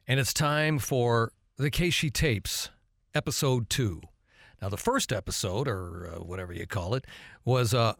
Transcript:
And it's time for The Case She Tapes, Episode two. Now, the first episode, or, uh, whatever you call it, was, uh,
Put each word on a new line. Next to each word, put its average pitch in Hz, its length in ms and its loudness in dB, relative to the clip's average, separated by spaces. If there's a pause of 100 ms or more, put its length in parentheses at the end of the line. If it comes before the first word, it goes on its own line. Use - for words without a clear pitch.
And 135 140 2
it's - 140 -2
time 151 440 2
for 117 540 2 (240)
The 143 140 0
Case 175 240 2
She 151 160 0
Tapes, - 580 0 (460)
Episode 135 560 0
two. 107 320 0 (580)
Now, 95 80 -6
the 101 80 -4
first 247 340 0
episode, 107 560 -2
or, 87 480 -6
uh, 85 80 -10
whatever 90 300 -8
you - 140 -8
call 95 280 -2
it, 131 120 -4 (360)
was, 123 300 4
uh, 117 280 4